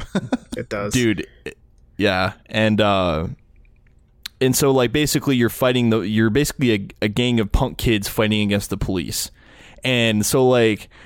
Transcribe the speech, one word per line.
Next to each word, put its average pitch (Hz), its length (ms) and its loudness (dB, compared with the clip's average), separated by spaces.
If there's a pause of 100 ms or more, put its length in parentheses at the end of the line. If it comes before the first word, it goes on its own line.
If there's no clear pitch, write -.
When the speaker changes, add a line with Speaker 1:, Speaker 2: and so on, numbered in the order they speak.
(140)
Speaker 1:
<laughs> - 420 -6
Speaker 2:
It - 120 -10
does. 104 240 -6
Speaker 3:
Dude, 110 340 0 (680)
yeah. 95 380 0 (120)
And, 110 340 0
uh, 92 460 2 (1120)
and 131 140 2
so, 139 160 2
like, 123 220 2
basically 147 440 0
you're 117 120 2
fighting 123 420 0
the, 110 100 2
you're 110 300 0
basically 131 420 0
a, 101 160 -4 (140)
a 107 60 0
gang 120 320 0
of 98 120 -2
punk - 260 -2
kids 107 300 0
fighting 107 340 0
against 101 280 -2
the 98 60 -6
police. - 540 -6 (520)
And 117 440 0
so, 131 220 2
like, 117 400 2 (180)